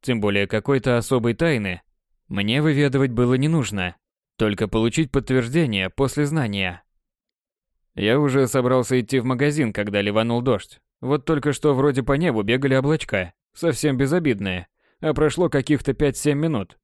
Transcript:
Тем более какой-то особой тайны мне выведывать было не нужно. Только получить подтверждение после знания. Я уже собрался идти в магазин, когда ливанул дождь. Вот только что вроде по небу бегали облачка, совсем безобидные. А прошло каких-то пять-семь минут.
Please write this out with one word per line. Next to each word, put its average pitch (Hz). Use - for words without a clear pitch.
Тем 120
более 101
какой-то 123
особой 117
тайны 107
мне 104
выведывать 139
было 123
не 135
нужно. 107
Только 107
получить 117
подтверждение 123
после 139
знания. 101
Я 107
уже 139
собрался 127
идти 127
в 110
магазин, 131
когда 104
ливанул 113
дождь. 120
Вот 135
только 147
что 143
вроде 135
по 139
небу 139
бегали 131
облачка, 131
совсем 151
безобидные. 123
А 156
прошло 151
каких-то 143
пять-семь 143
минут. 147